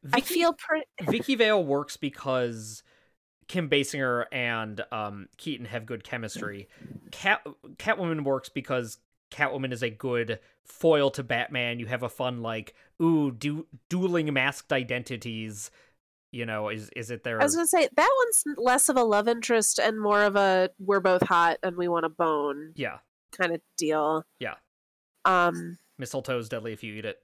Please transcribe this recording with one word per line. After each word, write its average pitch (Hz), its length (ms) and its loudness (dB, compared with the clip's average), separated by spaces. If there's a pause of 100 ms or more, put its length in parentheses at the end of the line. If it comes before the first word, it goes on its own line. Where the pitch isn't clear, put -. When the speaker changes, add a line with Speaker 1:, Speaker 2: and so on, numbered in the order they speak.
(120)
Speaker 1:
I - 100 4
Speaker 2:
Vicky, - 140 -4
Speaker 1:
feel 339 180 4
pre- 311 320 -2 (160)
Speaker 2:
Vicky 233 340 0
Vale 214 280 4
works 143 340 -2
because 120 840 -4 (680)
Kim 170 200 -2
Basinger 135 640 0
and, 113 600 -4
um, 104 360 -8 (100)
Keaton 123 280 -10
have 110 200 -8
good 117 180 -10
chemistry. 104 680 -10 (420)
Cat-, - 340 -2 (300)
Catwoman 170 480 -2
works 135 260 -2
because 127 500 -6 (320)
Catwoman 135 420 -2
is 120 100 -4
a 120 60 -2
good 117 500 -4 (260)
foil 147 460 4
to 139 120 -8
Batman. 120 560 -2
You 113 80 -8
have 120 160 -4
a 117 60 -4
fun, 123 320 -4
like, 113 320 -6 (280)
ooh, 156 300 4
du-, 147 360 -6 (220)
dueling 175 440 0
masked 135 380 0
identities. 117 1000 -6 (600)
You 120 140 -8
know, 107 240 -4
is, 107 260 -8
is 113 140 -10
it 117 140 -10
their 113 180 -2
Speaker 1:
I - 20 6
was 302 120 2
gonna 339 100 0
say, 330 300 4
that 427 280 6
one's 466 200 2 (160)
less 254 280 4
of 262 100 2
a 247 60 6
love 208 240 4
interest 233 520 2
and 220 200 0
more 208 220 4
of 202 140 4
a, 190 420 4
"We're 196 220 2
both 180 240 4
hot 170 400 4
and 175 120 -2
we 175 120 -2
wanna 165 220 2
bone" 156 680 -2
Speaker 2:
Yeah. 117 240 -6 (360)
Speaker 1:
kinda 170 240 -2 (200)
deal. 156 440 0 (160)
Speaker 2:
Yeah. 113 140 -6 (720)
Speaker 1:
Um, 175 540 2 (180)
Speaker 2:
Mistletoe's 123 500 -4
deadly 113 240 -6
if 104 120 -12
you 107 100 -10
eat 107 120 -10
it. 101 180 -6